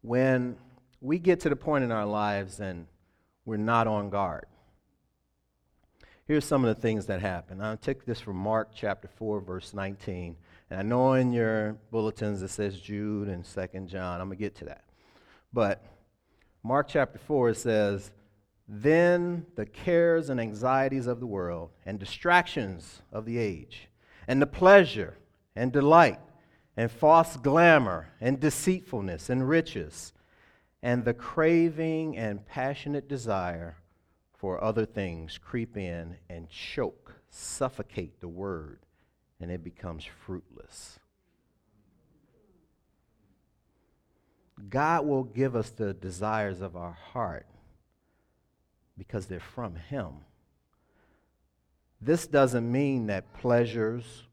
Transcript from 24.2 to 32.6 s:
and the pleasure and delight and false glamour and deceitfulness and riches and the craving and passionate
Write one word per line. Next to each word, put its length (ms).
and 140
the 60
pleasure 680
and 160
delight 480
and 140
false 480
glamour 720
and 200
deceitfulness 920
and 180
riches 680
and 240
the 80
craving 1040
and 300
passionate 600